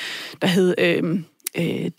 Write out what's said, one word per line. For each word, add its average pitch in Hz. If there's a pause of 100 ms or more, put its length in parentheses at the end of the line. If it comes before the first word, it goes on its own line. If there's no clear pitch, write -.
(420)
der 196
hed, 185
øh, 175 (380)
øh, 170